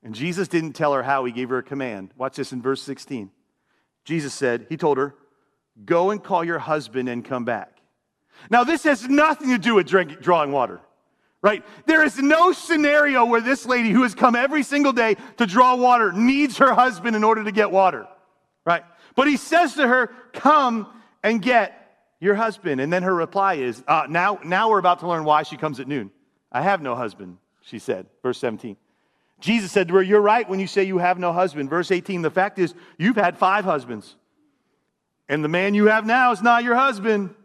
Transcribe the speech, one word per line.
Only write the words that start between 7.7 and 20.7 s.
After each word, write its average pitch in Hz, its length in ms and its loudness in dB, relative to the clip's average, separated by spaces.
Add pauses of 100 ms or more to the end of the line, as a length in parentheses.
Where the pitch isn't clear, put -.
Now, 240 140 4
this 302 220 -2
has 254 220 0
nothing 294 420 2
to 247 100 2
do 226 160 0
with 180 100 4
drink, 165 360 0
drawing 151 300 2
water, 120 300 -2 (600)
right? 202 200 2 (220)
There 311 180 4
is 277 140 -2
no 311 340 4
scenario 294 760 2
where 233 160 2
this 254 260 -2
lady 240 240 0
who 226 100 4
has 240 140 0
come 240 200 2
every 269 280 -2
single 285 280 0
day 226 260 0 (200)
to 240 80 0
draw 254 300 4
water 247 360 2
needs 254 460 0
her 262 160 6
husband 220 420 0
in 214 80 0
order 220 200 2
to 208 80 -6
get 202 180 2
water, 175 380 0 (580)
right? 170 180 0 (300)
But 269 140 4
he 285 100 2
says 320 380 0
to 277 120 2
her, 247 200 2 (260)
"Come 254 540 2 (340)